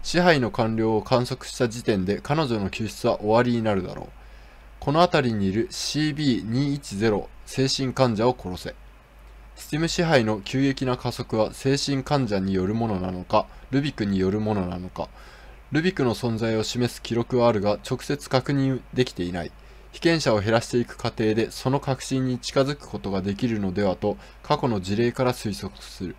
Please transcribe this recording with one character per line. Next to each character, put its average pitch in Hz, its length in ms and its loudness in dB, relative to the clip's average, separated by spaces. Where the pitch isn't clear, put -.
支 - 180 0
配 170 200 6
の 110 100 2
完 113 260 0
了 110 200 4
を 101 60 2
観 123 240 2
測 - 220 -8
し - 80 -12
た - 120 2
時 117 160 -8
点 98 200 2
で 101 180 0
彼 156 200 0
女 117 160 0
の 98 120 -2
救 110 180 -6
出 - 180 -6
は 113 120 2
終 104 100 -4
わ 113 140 6
り 123 100 2
に 117 100 0
な 107 120 2
る 92 120 0
だ - 80 -10
ろ - 100 -12
う。 - 40 -16
こ 143 100 -2
の 156 100 4
辺 160 280 4
り 113 60 0
に 101 120 0
い 95 60 2
る 107 180 0
シ 151 400 -2
ー 139 40 -6
ビ 139 260 2
ー - 40 -10
二 139 300 0
一 139 220 -8
ゼ 110 140 2
ロ 95 180 -2
精 135 220 0
神 131 240 -2
患 123 240 4
者 113 120 4
を - 80 0
殺 90 200 -10
せ。 - 180 -10
ス - 140 -18
テ 151 80 -4
ィ 151 40 0
ム 165 60 2
支 175 160 0
配 156 220 6
の 107 160 0
急 135 220 -2
激 135 240 0
な 123 100 0
加 120 160 -4
速 - 240 -4
は 107 180 2
精 135 220 0
神 139 260 -2
患 139 240 2
者 101 140 0
に 95 120 0
よ 92 140 2
る 107 80 0
も 113 140 0
の 98 100 -2
な 92 140 -4
の 92 100 -6
か、 107 240 2
ル 135 100 2
ビ 143 120 -2
ク 110 140 -4
に 98 120 2
よ 95 120 4
る 107 100 0
も 107 140 0
の 95 120 -2
な 90 120 -6
の 90 100 -10
か。 - 200 -8
ル 151 120 0
ビ 185 100 2
ク 147 120 0
の 117 100 2
存 117 220 -2
在 110 200 0
を 107 80 0
示 123 280 -2
す - 80 -14
記 - 140 -6
録 120 240 0
は 120 100 6
あ 117 40 6
る 104 80 2
が、 104 180 2
直 127 120 -2
接 - 280 -6
確 131 240 0
認 135 280 0
で 127 120 2
き - 80 -6
て 90 100 -6
い 87 100 -4
な 87 120 -4
い。 - 80 -10
被 - 80 -18
験 170 200 4
者 127 140 4
を 104 60 4
減 107 120 2
ら 117 100 4
し - 60 -12
て 123 100 0
い 120 60 2
く - 120 -12
過 117 140 -2
程 110 240 0
で、 110 160 0
そ - 200 -4
の 139 80 2
確 135 240 -4
信 131 240 -2
に 127 120 -2
近 - 240 0
づ 143 120 0
く - 140 -14
こ 101 100 -10
と 98 120 -4
が 95 120 -2
で 101 120 -2
き 123 120 -2
る 110 140 0
の 95 120 -2
で 101 100 0
は 92 120 2
と、 104 220 -2
過 147 160 0
去 151 100 -2
の 104 120 0
事 98 160 -2
例 120 160 2
か 131 100 -4
ら 123 100 2
推 107 220 -6
測 - 280 -12
す - 220 -12
る。 82 140 -10